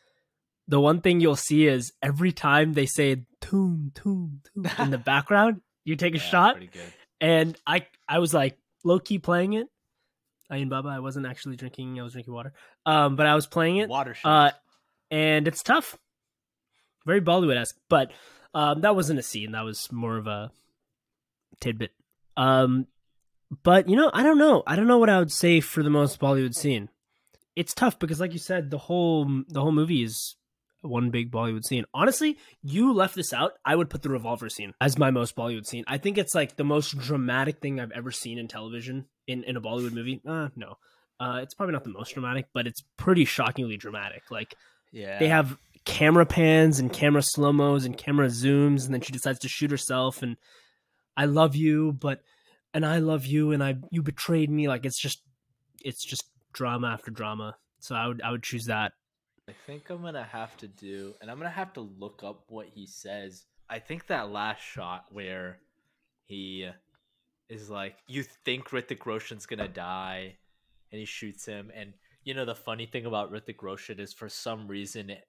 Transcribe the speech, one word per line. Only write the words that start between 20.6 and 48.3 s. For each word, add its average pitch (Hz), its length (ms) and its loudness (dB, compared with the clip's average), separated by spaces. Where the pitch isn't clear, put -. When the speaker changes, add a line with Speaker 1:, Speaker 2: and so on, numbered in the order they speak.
Speaker 1:
tidbit. 113 300 -6
Um, 131 520 4
but, 180 260 8
you 196 60 6
know, 294 180 6
I 214 100 2
don't 302 140 6
know. 285 300 6
I 151 80 0
don't 208 120 2
know 247 100 8
what 226 120 8
I 190 100 6
would 165 120 2
say 170 300 6
for - 200 -2
the 147 80 2
most 147 300 2
Bollywood 135 360 2
scene. 117 340 -2
It's 170 180 -4
tough 254 260 0
because, 156 200 -2
like 175 140 -4
you 170 60 -6
said, 170 300 -4
the 151 80 -6
whole, 165 480 2
the 143 140 -4
whole 156 100 2
movie 151 320 2
is - 320 -8
one 120 300 -2
big 120 200 -4
Bollywood 113 320 -4
scene. 123 300 -4
Honestly, 269 440 2
you 202 320 2
left 190 220 2
this 185 160 -6
out. 127 220 -2
I 143 120 2
would 165 140 0
put - 120 -12
the - 80 -6
revolver 117 400 -6
scene 101 320 -12
as 135 160 2
my 135 140 4
most 120 240 0
Bollywood 117 300 -6
scene. 117 220 -10
I 139 100 -4
think 202 200 -2
it's, 196 180 -2
like, 151 220 -2
the 147 80 -2
most 147 320 0
dramatic 135 640 -2
thing 139 180 -6
I've 113 120 -10
ever 120 200 -10
seen 120 280 -10
in 117 80 -8
television 120 580 -12
in, 123 160 -6
in 127 120 -6
a 120 60 -6
Bollywood 117 320 -6
movie. 120 340 -8
Uh, 156 280 -6
no. 101 220 -16
Uh, 123 240 -6
it's 135 100 -16
probably 185 200 -4
not 135 100 -4
the 113 80 -12
most 101 220 -12
dramatic, 131 400 -6
but 120 140 -4
it's - 160 -12
pretty 180 260 4
shockingly 120 540 -4
dramatic. 104 540 -12
Like, 110 240 -10
Speaker 2:
Yeah. 101 280 -10
Speaker 1:
they 156 100 2
have 147 280 2
camera 165 400 6
pans 160 540 6
and 127 120 -2
camera 147 300 4
slow-mos 143 640 2
and 123 120 -6
camera 143 300 2
zooms, 139 580 4